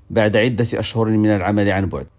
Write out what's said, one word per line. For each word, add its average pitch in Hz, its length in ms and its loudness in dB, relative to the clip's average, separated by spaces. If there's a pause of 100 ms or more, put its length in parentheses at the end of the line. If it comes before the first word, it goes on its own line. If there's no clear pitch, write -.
بعد 107 260 2
عدة 117 380 0
أشهر 113 360 -2
من 107 200 2
العمل 101 400 0
عن 95 160 0
بعد. 71 220 -8 (120)